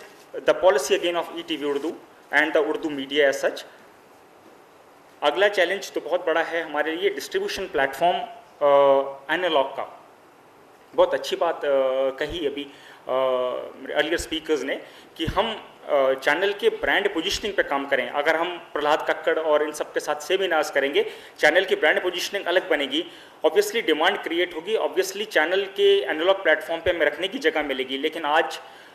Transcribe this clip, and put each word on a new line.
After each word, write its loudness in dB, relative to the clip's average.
the 6
policy 4
again -2
of -12
E -10
T -6
V -2
Urdu -4
and 2
the 4
Urdu -4
media 2
as -4
such। -4
अगला 4
challenge 0
तो -6
बहुत -2
बड़ा 2
है -4
हमारे -2
लिए, 0
distribution -6
platform, 0
अ, 2
analog 0
का। -12
बहुत 4
अच्छी -4
बात, -2
अ, -2
कही -4
अभी, -6
अ, -2
earlier 0
speakers -4
ने -6
कि -6
हम, -4
अ, 2
channel 2
के -2
brand 0
positioning -4
पे 2
काम -2
करें। -2
अगर 0
हम -4
प्रहलाद 0
कक्कड़ 0
और 2
इन -4
सब -8
के -2
साथ -2
seminars 0
करेंगे, 0
channel 4
की -2
brand 2
positioning -4
अलग 0
बनेगी, -2
obviously 0
demand 2
create -2
होगी, -4
obviously -2
channel 2
के 4
analog 0
platform 0
पे 0
हमें 2
रखने -2
की -8
जगह 0
मिलेगी। -4
लेकिन -4
आज, 0